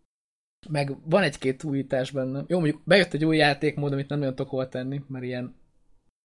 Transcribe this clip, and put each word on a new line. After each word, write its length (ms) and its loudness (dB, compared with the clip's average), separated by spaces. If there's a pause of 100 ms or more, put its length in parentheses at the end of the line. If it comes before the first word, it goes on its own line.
(680)
Meg 400 -4
van 140 6
egy-két 400 -2
újítás 480 -2
benne. 360 -4
Jó, 120 2
mondjuk 260 0
bejött 280 6
egy 120 0
új 120 4
játékmód, 560 2
amit 160 -4
nem 100 -2
nagyon 160 -2
tudok 160 -6
hova 180 -2
tenni, 380 -6
mert 180 -8
ilyen... 300 -6 (680)